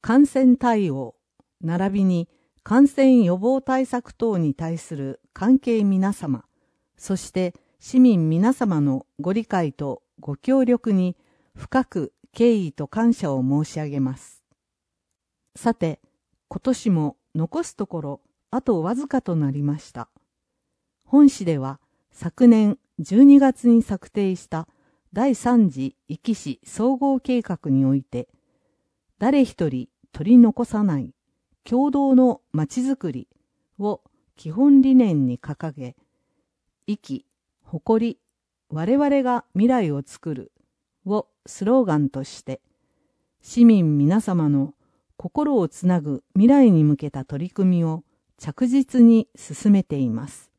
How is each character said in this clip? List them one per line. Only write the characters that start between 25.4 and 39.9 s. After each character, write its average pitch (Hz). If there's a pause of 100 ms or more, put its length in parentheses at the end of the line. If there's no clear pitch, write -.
次 131 (120)
壱 156
岐 226
市 -
総 254
合 269
計 247
画 165
に 135
お 135
い 135
て、 - (880)
誰 269
一 175
人 127 (240)
取 175
り 247
残 233
さ 214
な 160
い 127 (500)
共 269
同 277
の 254 (120)
ま 156
ち -
づ 269
く 175
り 123 (500)
を 202 (340)
基 156
本 277
理 262
念 175
に 123
掲 151
げ、 127 (920)
「壱 208
岐、 - (380)
誇 226
り、 - (500)
我 175
々 285
が 247
未 208
来 233